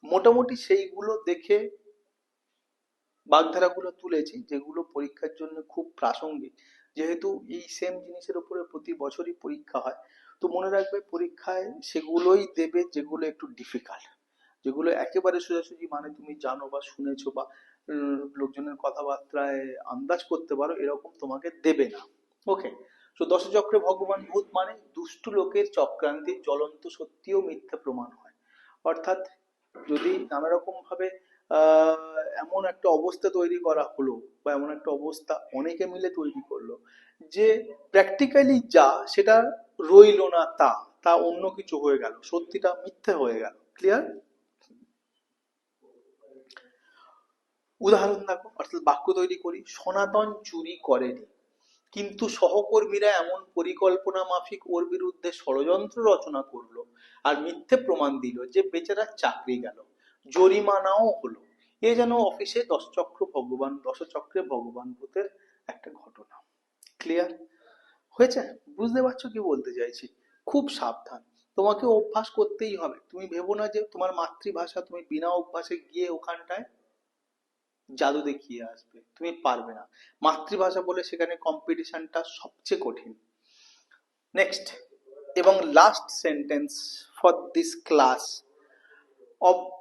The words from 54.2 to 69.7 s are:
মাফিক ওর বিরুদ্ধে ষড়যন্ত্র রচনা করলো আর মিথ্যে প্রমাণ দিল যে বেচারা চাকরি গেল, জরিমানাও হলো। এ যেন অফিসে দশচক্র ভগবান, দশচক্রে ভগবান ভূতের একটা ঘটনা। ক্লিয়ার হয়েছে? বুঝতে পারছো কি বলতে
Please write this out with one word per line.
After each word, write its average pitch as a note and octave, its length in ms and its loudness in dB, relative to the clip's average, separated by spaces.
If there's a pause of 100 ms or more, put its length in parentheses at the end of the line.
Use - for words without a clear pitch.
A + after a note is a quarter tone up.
মাফিক F#3 420 -6
ওর F3 220 -2
বিরুদ্ধে F3+ 440 -6
ষড়যন্ত্র F3 680 -2
রচনা D#3+ 400 2
করলো - 420 -14 (400)
আর D3 180 2
মিথ্যে E3+ 340 -2
প্রমাণ C#3+ 440 0
দিল B2 260 -8
যে F#3 160 2
বেচারা F#3+ 420 -2
চাকরি D3 540 -4
গেল, A2 240 -12 (460)
জরিমানাও G3 840 4
হলো। - 300 -6 (400)
এ A3+ 140 4
যেন A#3 180 2
অফিসে A#3+ 520 0
দশচক্র - 680 -4
ভগবান, C3+ 440 -6
দশচক্রে C#3+ 640 -8
ভগবান B2 500 -10
ভূতের C3+ 320 -8 (420)
একটা - 240 -16
ঘটনা। - 520 -20 (560)
ক্লিয়ার E3+ 320 -2 (800)
হয়েছে? B3 320 2 (280)
বুঝতে A#3 320 -2
পারছো B3+ 260 -4
কি G#3+ 120 -10
বলতে C#3 340 -4